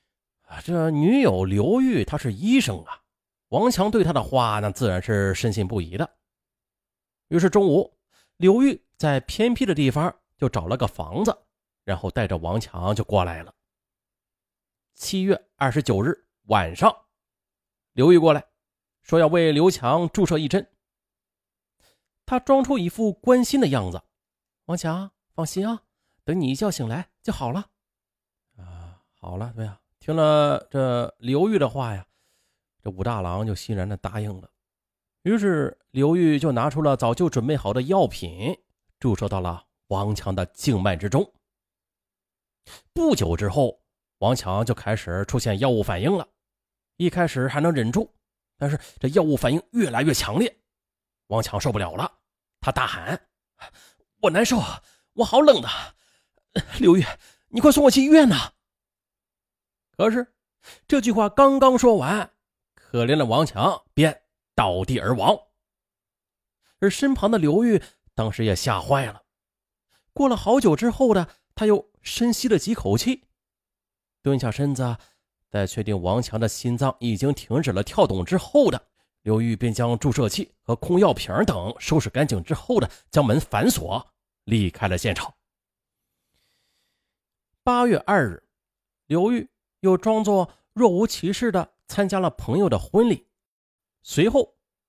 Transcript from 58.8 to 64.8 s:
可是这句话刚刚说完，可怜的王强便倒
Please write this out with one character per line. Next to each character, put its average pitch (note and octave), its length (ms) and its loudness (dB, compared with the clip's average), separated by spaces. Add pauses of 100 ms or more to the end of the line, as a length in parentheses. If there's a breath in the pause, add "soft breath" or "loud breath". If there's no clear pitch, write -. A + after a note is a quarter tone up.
可 G3+ 140 2
是 A#3+ 240 -2 (540 loud breath)
这 C#4 140 4
句 A3+ 100 2
话 G#3 160 2
刚 C#4 320 4
刚 C4 180 4
说 A#3 200 6
完， E3+ 340 -2 (420)
可 - 320 -4
怜 C#3+ 120 2
的 C#3+ 80 0
王 B2 200 2
强 D3 380 -2 (100)
便 D3+ 300 0 (300)
倒 F#2+ 300 0